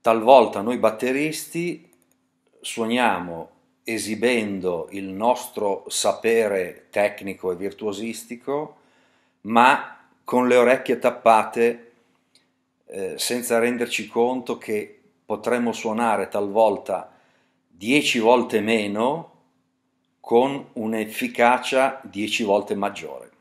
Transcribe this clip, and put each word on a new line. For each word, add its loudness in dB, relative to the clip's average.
Talvolta 6
noi -2
batteristi -4
suoniamo -2
esibendo -2
il -10
nostro -2
sapere -2
tecnico -2
e -4
virtuosistico, -8
ma 2
con 0
le 4
orecchie 4
tappate, 2
eh, -10
senza 0
renderci -2
conto -2
che -8
potremmo -2
suonare -2
talvolta 0
dieci 0
volte 4
meno -2
con 0
un'efficacia 0
dieci -6
volte 0
maggiore. -8